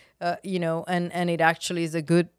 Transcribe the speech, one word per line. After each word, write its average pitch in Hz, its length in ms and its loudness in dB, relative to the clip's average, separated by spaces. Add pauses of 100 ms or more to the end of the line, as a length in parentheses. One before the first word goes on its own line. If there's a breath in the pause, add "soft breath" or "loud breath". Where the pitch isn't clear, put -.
(200 loud breath)
uh, 175 220 -2
you 185 160 -4
know, 165 300 -2
and, 175 240 -2
and 175 160 -2
it 170 120 -2
actually 170 440 2
is 160 100 -6
a 165 60 0
good, 170 280 2 (100)